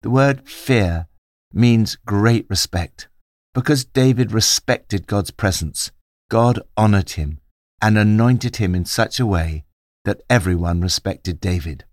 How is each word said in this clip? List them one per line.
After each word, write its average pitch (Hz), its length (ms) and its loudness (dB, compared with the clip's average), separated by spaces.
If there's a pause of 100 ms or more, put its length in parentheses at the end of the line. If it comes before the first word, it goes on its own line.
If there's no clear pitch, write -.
The 113 100 -6
word 135 380 2
fear 87 580 0 (460)
means 113 420 2
great 107 540 0
respect. - 600 -6 (460)
Because 131 300 0
David 127 480 2
respected - 760 -2
God's 101 240 -2
presence, - 600 -4 (380)
God 117 280 2 (180)
honored 104 340 2
him 76 280 -6 (420)
and 107 180 4
anointed 110 580 2
him 92 180 0
in 87 120 -2
such - 340 -2
a 123 60 0
way 82 380 -2 (400)
that - 260 -4
everyone 87 500 0
respected 90 580 -4
David. 82 540 -6